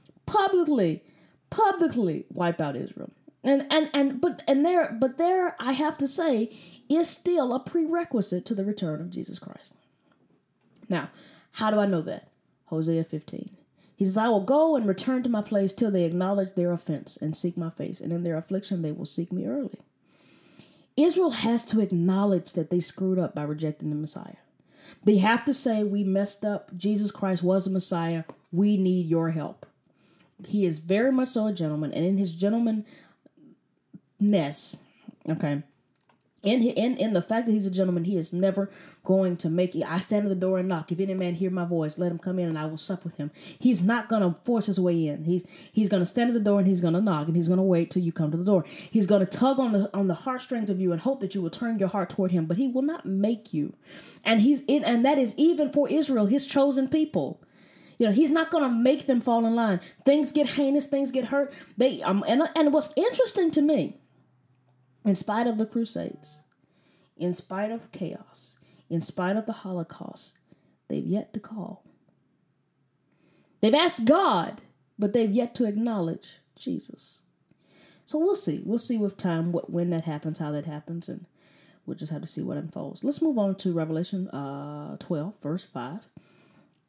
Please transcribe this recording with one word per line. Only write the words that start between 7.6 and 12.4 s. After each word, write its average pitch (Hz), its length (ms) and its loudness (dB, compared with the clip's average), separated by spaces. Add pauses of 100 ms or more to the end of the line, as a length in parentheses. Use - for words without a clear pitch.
to - 80 -6
the 196 120 -4
return 180 340 -4
of 175 100 -10
Jesus - 300 -12
Christ. - 340 -20 (1160)
Now, 170 200 -4 (440)
how 214 180 0
do 214 80 4
I 202 60 4
know 185 160 0
that? - 260 -10 (380)